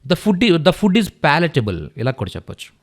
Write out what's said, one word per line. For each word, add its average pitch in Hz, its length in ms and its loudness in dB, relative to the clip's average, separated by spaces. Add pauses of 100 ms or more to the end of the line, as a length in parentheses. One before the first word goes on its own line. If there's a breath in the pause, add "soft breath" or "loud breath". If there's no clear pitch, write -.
"The 170 120 0
food 202 300 2
i-, 170 80 4
the 160 140 4
food 202 300 2
is 196 40 -4
palatable." 143 760 0 (140)
ఇలా 123 140 -2
కూడా 101 240 -8
చెప్పొచ్చు - 360 -16 (120)